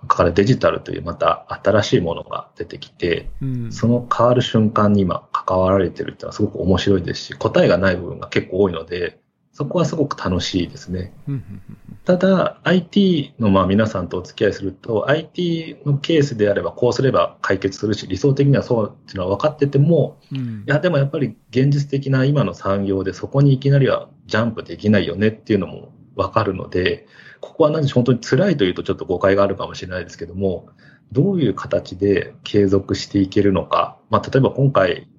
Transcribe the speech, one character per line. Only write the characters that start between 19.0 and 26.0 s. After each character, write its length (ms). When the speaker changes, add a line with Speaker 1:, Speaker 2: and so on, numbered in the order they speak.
Speaker 1:
て 60
い 40
う 40
の 100
は 60
分 60
か 80
っ 80
て 100
て 100
も、 400
Speaker 2:
う 40
ん。 300
Speaker 1:
い 60
や、 80
で 100
も 100
や 40
っ 80
ぱ 80
り 160
現 200
実 200
的 200
な 140
今 220
の 80
産 320
業 180
で 80
そ 160
こ 140
に 120
い 60
き 120
な 60
り 120
は 180
ジ 120
ャ 80
ン 80
プ 100
で 140
き 120
な 100
い 60
よ 120
ね 100
っ 40
て 200
い 60
う 20
の 80
も 240